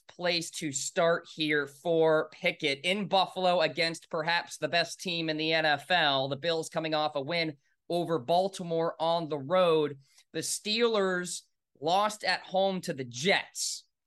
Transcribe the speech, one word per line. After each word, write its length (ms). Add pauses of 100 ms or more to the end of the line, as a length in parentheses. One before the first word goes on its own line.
place 440
to 200
start 640
here 320
for 640
Pickett 540
in 220
Buffalo 520
against 500
perhaps 480
the 120
best 320
team 280
in 60
the 160
N 140
F 240
L. 400
The 80
Bills 320
coming 240
off 220
a 60
win 340 (340)
over 300
Baltimore 800
on 260
the 120
road. 580 (340)
The 80
Steelers 1000 (400)
lost 420
at 180
home 400
to 120
the 100
Jets. 800 (240)